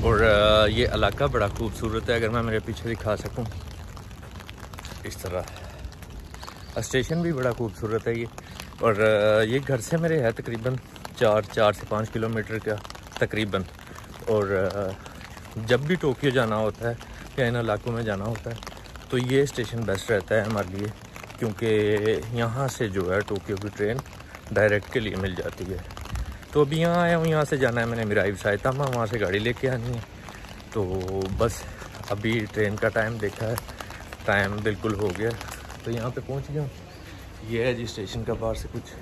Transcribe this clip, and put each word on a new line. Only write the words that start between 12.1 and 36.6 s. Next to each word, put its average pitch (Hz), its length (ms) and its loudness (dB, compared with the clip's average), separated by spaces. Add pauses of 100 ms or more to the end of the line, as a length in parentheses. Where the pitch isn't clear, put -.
का 104 200 -2 (400)
तकरीबन। 104 440 0 (680)
और, 104 220 4
अ, 98 1120 -4
जब 123 200 4
भी 151 100 2
टोक्यो 143 360 2
जाना 117 240 2
होता 110 340 0
है 117 80 -4 (420)
या 123 80 4
इन 120 80 2
इलाकों 113 360 0
में 117 120 -2
जाना 101 220 -2
होता 113 240 -4
है 113 80 -8 (540)
तो 131 60 2
ये 131 280 4
स्टेशन 117 380 -4
बेस्ट 98 280 0
रहता 107 240 2
है 107 100 4
हमारे 101 320 -2
लिए, 104 100 -4 (520)
क्योंकि 113 280 0 (720)
यहाँ 117 300 0
से 120 220 -2
जो 95 220 0
है 95 100 4
टोक्यो 101 360 -2
की 101 120 -4
ट्रेन 104 300 0 (540)
डायरेक्ट 104 400 4
के 131 60 4
लिए 104 160 -2
मिल 95 200 -2
जाती 87 300 -4
है। 90 140 -4 (760)
तो 147 120 6
अभी 156 140 0
यहाँ 170 220 4
आया 170 140 6
हूँ, 165 120 4
यहाँ 156 180 4
से 147 120 0
जाना 120 240 4
है 117 60 2
मैंने 117 180 0
मिराई 104 300 4
साइतामा, 127 500 2
वहाँ 120 220 2
से 113 120 0
गाड़ी 98 200 2
लेके 120 280 0
आनी 120 200 0
है। 120 140 -2 (720)
तो 110 100 2 (560)
बस - 240 2 (480)
अभी 110 340 0
ट्रेन 104 300 2
का 110 140 2
टाइम 113 300 0
देखा 101 260 -2
है, 113 100 0 (720)
टाइम 101 320 4
बिल्कुल 107 360 0
हो 104 120 0
गया। 98 220 0 (560)
तो 117 60 -4
यहाँ 117 200 -2
पे 127 100 -6
पहुँच 135 300 -6
गया 147 100 -2